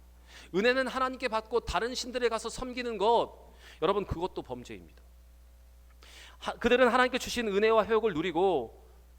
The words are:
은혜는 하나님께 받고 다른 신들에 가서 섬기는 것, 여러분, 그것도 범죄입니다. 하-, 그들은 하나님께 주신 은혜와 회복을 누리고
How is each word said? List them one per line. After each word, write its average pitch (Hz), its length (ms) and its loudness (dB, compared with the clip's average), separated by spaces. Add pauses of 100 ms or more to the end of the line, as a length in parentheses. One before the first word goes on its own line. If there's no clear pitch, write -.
(540)
은혜는 247 340 2
하나님께 262 400 -4
받고 220 340 -2
다른 220 340 -4
신들에 247 340 -2
가서 220 200 -4
섬기는 240 480 -8
것, 208 360 2 (480)
여러분, 196 240 0
그것도 170 380 -6
범죄입니다. 117 580 -16 (1400)
하-, - 160 -6
그들은 247 360 4
하나님께 254 280 4
주신 226 300 -4
은혜와 208 380 4
회복을 214 280 0
누리고 160 720 -2 (320)